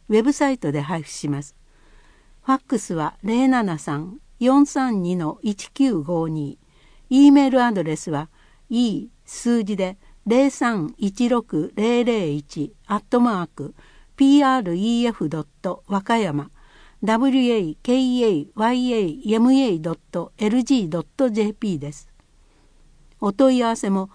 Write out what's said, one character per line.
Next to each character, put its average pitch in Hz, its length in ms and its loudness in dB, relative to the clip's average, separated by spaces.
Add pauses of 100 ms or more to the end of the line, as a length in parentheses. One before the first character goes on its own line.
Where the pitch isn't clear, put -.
ウ 214 60 0
ェ 220 100 4
ブ 277 100 2
サ 277 180 0
イ 254 80 -4
ト 151 120 -4
で 147 100 -2
配 160 200 -6
布 143 80 -16
し - 200 -8
ま 143 120 -4
す。 - 140 -18 (880)
フ - 80 -2
ァ 262 80 2
ッ - 0 -
ク - 180 -4
ス - 160 -8
は 156 300 -4
零 233 240 0
七 220 320 0
三 165 400 -8 (200)
四 269 280 4
三 254 340 -2
二 180 140 -2
の 156 260 -6
一 208 300 -6
九 262 240 0
五 165 320 -4
二。 156 320 -8 (500)
E 277 220 8
メ 277 160 6
ー - 20 0
ル 254 140 4
ア 240 80 2
ド 202 100 0
レ 156 140 -2
ス - 160 -8
は、 147 180 -6 (400)
E 226 380 -2 (180)
数 240 380 -2
字 202 140 -6
で 185 200 -6 (280)
零 254 240 4
三 226 480 -4
一 214 320 -2
六 226 460 -2
零 240 280 0
零 214 300 -2
一 147 400 -8 (140)
ア 208 100 -2
ッ 208 120 -12
ト 247 100 2
マ 226 240 0
ー 160 40 -6
ク - 280 -14 (400)
ピ 277 240 6
ー 269 160 4
ア - 20 2
ー 240 60 -2
ル 175 120 -4
イ 233 280 0
ー 240 60 0
エ - 20 -2
フ 160 180 -4
ド 156 120 -6
ッ 147 60 -12 (140)
ト - 260 -8
和 196 120 -2
歌 226 180 0
山、 147 320 -4 (540)
ダ 220 160 0
ブ 269 100 2
リ 254 180 2
ュ 240 40 2
ー 226 60 0
エ - 20 0
ー 160 240 -6
ケ 247 140 0
ー 247 280 0
エ 220 40 4 (160)
ー - 100 -16
ワ 220 160 0
イ 247 220 -2
エ 226 80 0
ー 196 340 -2
エ 226 40 2
ム 247 140 4
エ 269 160 4
ー 165 120 -2
ド 165 100 -6
ッ 165 80 -10 (120)
ト 170 260 -8
エ 214 120 -2
ル 247 140 0
ジ 269 120 2
ー 196 140 0
ド 165 120 -4
ッ - 40 -10 (100)
ト 262 140 0
ジ 220 120 -2
ェ 208 80 0
ー 214 40 -6
ピ 202 220 -4
ー 143 40 -6
で 143 120 -12
す。 - 180 -20 (1080)
お 202 140 -2
問 262 240 4
い 247 60 0
合 226 40 0
わ 226 80 -2
せ 220 140 -4
も 196 260 -2